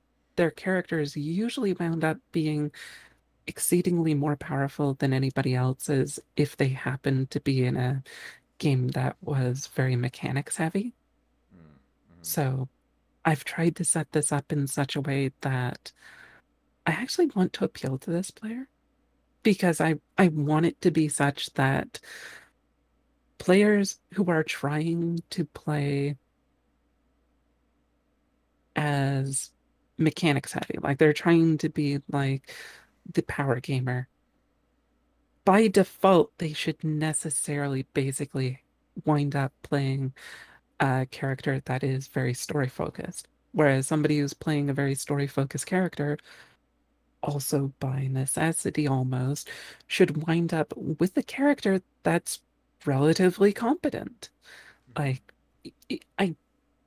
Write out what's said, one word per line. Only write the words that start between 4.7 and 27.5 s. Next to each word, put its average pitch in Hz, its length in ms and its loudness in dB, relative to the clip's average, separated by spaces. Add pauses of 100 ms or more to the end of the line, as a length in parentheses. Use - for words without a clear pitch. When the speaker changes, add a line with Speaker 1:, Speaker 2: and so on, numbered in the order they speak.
Speaker 1:
than 135 180 0
anybody 131 420 0
else's 131 640 0 (160)
if 147 200 0
they 139 120 2
happened 131 640 -2
to 147 100 -4
be 131 240 2
in 131 120 0
a 127 260 -2 (560)
game 127 300 2
that 131 340 -2
was 135 460 -2
very 127 280 0
mechanics 127 600 -4
heavy. 196 380 -2 (600)
Speaker 2:
Mm, 90 40 -20
mm-hmm. 80 640 -20
Speaker 1:
So 131 460 -2 (560)
I've 156 200 0
tried 165 320 0
to 175 80 -4
set - 280 -2
this 151 200 0
up 143 200 -4
in 143 140 0
such 135 300 -2
a 143 40 -2
way 139 320 -2 (100)
that 127 500 -4 (920)
I 165 60 2
actually 269 420 0
want 185 200 2
to - 100 -2
appeal 135 340 -4
to - 120 -10
this 170 200 -2
player, 233 380 -10 (760)
because 185 380 2
I, 160 160 2 (220)
I 190 100 8
want 151 380 2
it - 160 -2
to 180 80 6
be 156 180 2
such - 460 -2
that 135 460 0 (1400)
players 202 600 4 (160)
who 180 160 0
are 160 140 4
trying 165 760 -2 (120)
to 180 160 -4
play 143 680 -2 (2500)